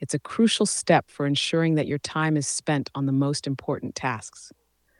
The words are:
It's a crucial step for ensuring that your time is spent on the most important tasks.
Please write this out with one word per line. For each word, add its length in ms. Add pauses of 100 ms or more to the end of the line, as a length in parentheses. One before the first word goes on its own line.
It's 120
a 60
crucial 460
step 440
for 160
ensuring 500
that 120
your 120
time 360
is 100
spent 480
on 120
the 80
most 340
important 480
tasks. 560 (480)